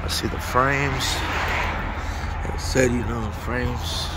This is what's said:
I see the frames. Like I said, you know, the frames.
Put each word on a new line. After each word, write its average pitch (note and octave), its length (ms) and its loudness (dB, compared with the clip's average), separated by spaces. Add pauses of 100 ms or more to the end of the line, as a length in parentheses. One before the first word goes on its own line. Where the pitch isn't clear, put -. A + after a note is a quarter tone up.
I E2+ 40 -2
see - 200 0
the D#2+ 120 -2
frames. C3+ 760 2 (1300)
Like - 120 -4
I - 40 -2
said, B2+ 340 4
you A#2+ 140 2
know, A#2 160 0
the G#2+ 100 -2
frames. A#2+ 840 -2